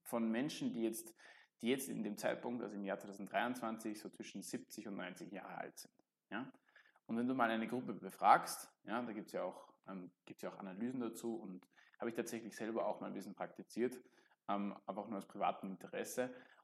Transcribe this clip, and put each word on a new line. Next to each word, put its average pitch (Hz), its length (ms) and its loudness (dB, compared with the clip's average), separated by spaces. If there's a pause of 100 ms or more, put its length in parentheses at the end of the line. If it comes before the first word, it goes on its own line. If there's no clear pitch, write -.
von 113 280 2
Menschen, 131 420 2
die 113 100 2
jetzt, 113 300 0 (480)
die 113 80 4
jetzt 131 200 2
in 113 120 -2
dem 104 160 -2
Zeitpunkt, 123 460 0
also 104 120 -4
im 101 100 -4
Jahr 98 120 2
zweitausenddreiundzwanzig, 107 1040 -2
so - 100 -8
zwischen - 320 -8
siebzig - 460 -8
und 98 80 -6
neunzig 90 360 -6
Jahre 92 260 -8
alt - 200 -8
sind, - 160 -16 (380)
ja? 233 180 -2 (560)
Und 117 120 0
wenn 120 100 2
du 131 60 2
mal 123 160 6
eine 113 180 2
Gruppe 123 260 -2
befragst, - 760 6 (160)
ja, 113 160 0
da 117 120 -2
gibt's 101 180 -4
ja 90 120 0
auch, - 300 -4 (140)
ähm, 92 240 -8 (140)
gibt's - 180 -12
ja 92 60 -4
auch 87 100 -8
Analysen 107 400 -2
dazu 117 360 -2
und 98 300 -8 (340)
habe 113 100 0
ich 113 60 -2
tatsächlich 113 400 -4
selber 110 300 0
auch 104 140 0
mal 98 80 -4
ein 101 60 -6
bisschen 101 200 -6
praktiziert, - 680 -2 (480)
ähm, 101 260 2 (100)
einfach 101 220 -4
nur 110 100 -4
aus 101 80 -4
privatem - 440 0
Interesse 117 640 -4 (300)